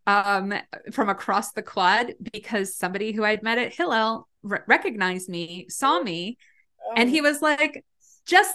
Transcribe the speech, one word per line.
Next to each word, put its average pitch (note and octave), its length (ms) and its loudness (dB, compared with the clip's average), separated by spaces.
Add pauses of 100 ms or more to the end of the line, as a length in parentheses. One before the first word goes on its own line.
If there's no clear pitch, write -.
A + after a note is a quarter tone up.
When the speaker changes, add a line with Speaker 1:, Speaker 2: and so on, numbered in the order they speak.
Speaker 1:
um, G3+ 460 2 (400)
from A3 160 2
across G3 440 -2
the G3+ 100 -8
quad, G3+ 520 2 (160)
because G3+ 460 -4
somebody G3 360 -4
who G#3+ 120 0
I'd G#3+ 180 0
met A3+ 140 0
at A#3+ 180 -2
Hillel A3+ 540 0 (140)
re-, G3+ 240 -4
recognized G3+ 640 2
me, E3+ 400 -8
saw C#4+ 280 0
me, F#3 380 -6 (580)
and A#3 140 4
he D4+ 120 2
Speaker 2:
Oh. D4 40 0
Speaker 1:
was D4 160 2
like, D4+ 440 0 (420)
"Jess F#4+ 280 6